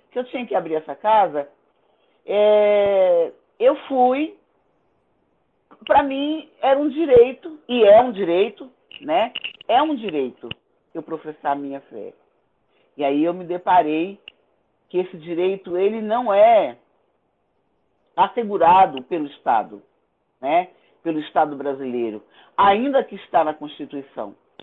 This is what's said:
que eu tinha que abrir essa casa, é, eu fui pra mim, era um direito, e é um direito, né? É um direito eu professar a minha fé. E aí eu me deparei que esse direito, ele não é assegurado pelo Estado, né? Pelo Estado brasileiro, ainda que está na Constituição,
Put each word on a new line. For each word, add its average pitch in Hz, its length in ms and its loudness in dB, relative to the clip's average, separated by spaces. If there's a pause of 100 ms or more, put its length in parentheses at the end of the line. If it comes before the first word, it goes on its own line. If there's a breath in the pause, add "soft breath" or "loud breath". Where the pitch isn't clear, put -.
(100)
que - 80 -10
eu 247 60 -4
tinha 247 200 -10
que 196 120 -4
abrir 165 180 -6
essa 156 220 -8
casa, 180 520 0 (800)
é, 202 1040 2 (280)
eu 269 160 4 (100)
fui 269 500 0 (1500)
pra 285 180 2
mim, 285 460 -6 (120)
era 269 180 2
um 294 100 0
direito, 269 680 2 (100)
e 240 160 2
é 208 160 10
um 247 120 2
direito, 196 580 -2 (300)
né? 196 320 -2 (360)
É 247 140 2
um 311 120 -2
direito 151 540 -6 (460)
eu 160 80 -12
professar 156 500 -8
a 143 40 -4
minha 139 260 -10
fé. 98 300 -16 (840)
E 143 80 -4
aí 143 200 0
eu 175 100 -2
me 185 100 -14
deparei 175 760 -2 (720)
que 180 100 -6
esse 185 200 -6
direito, 175 580 -6
ele 214 240 -2
não 220 320 -4
é 202 460 4 (1400)
assegurado 185 880 2
pelo 151 240 -8
Estado, 107 560 -4 (580)
né? 170 280 -2 (340 soft breath)
Pelo 160 180 -6
Estado 151 340 -2
brasileiro, 127 680 -6 (340 soft breath)
ainda 220 480 2
que - 120 -18
está 170 280 -2
na 156 80 -4
Constituição, 139 800 -14 (280)